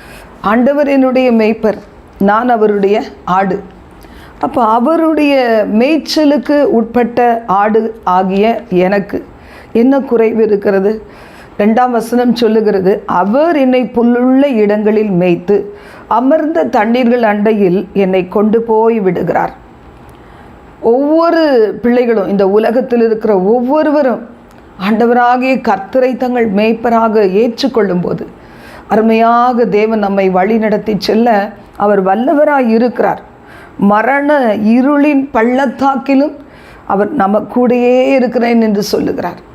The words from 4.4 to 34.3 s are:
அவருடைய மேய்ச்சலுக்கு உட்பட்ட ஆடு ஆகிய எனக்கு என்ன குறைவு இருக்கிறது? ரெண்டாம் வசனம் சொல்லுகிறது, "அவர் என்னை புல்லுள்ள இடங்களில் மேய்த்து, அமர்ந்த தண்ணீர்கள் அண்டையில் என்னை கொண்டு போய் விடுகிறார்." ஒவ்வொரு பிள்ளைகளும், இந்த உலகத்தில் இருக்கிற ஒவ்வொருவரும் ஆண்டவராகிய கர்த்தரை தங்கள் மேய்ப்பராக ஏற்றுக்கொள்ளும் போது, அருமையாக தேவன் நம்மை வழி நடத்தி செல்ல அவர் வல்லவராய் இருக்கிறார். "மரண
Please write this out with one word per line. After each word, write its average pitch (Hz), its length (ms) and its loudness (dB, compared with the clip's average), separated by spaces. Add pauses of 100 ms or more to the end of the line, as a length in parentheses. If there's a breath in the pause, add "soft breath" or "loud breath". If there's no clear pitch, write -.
அவருடைய 269 1080 0
மேய்ச்சலுக்கு 285 920 0
உட்பட்ட 233 840 0
ஆடு 220 560 0
ஆகிய 190 680 0
எனக்கு 185 560 -2 (480 loud breath)
என்ன 262 260 2
குறைவு 226 440 0
இருக்கிறது? 202 600 0 (560 loud breath)
ரெண்டாம் 226 300 2
வசனம் 240 460 0
சொல்லுகிறது, 208 680 0
"அவர் 254 520 0
என்னை 254 260 2
புல்லுள்ள 247 640 2
இடங்களில் 214 640 0
மேய்த்து, 180 680 0 (320 loud breath)
அமர்ந்த 302 580 0
தண்ணீர்கள் 233 560 0
அண்டையில் 208 720 0
என்னை 190 340 0
கொண்டு 214 340 0
போய் 226 380 0
விடுகிறார்." - 540 -2 (1300 loud breath)
ஒவ்வொரு 285 1000 0
பிள்ளைகளும், 233 480 0
இந்த 196 180 0
உலகத்தில் 226 560 0
இருக்கிற 220 380 0
ஒவ்வொருவரும் 262 840 0 (640)
ஆண்டவராகிய 240 720 0
கர்த்தரை 254 560 -2
தங்கள் 247 340 -2
மேய்ப்பராக 220 800 0
ஏற்றுக்கொள்ளும் 220 680 -2
போது, 175 260 -6 (600 loud breath)
அருமையாக 220 800 2
தேவன் 214 340 0
நம்மை 196 300 0
வழி 185 280 0
நடத்தி 208 400 -2
செல்ல 220 520 0 (280 loud breath)
அவர் 202 280 0
வல்லவராய் 277 600 0
இருக்கிறார். 220 540 0 (560 loud breath)
"மரண 247 800 0